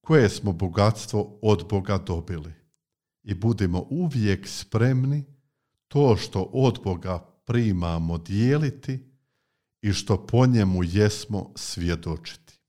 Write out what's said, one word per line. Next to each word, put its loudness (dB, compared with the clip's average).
koje 4
smo -2
bogatstvo 0
od 2
Boga -2
dobili -6
i -6
budimo 0
uvijek -2
spremni 0
to 4
što -4
od 0
Boga -4
primamo -2
dijeliti -2
i 0
što -2
po 4
njemu 4
jesmo 0
svjedočiti. -6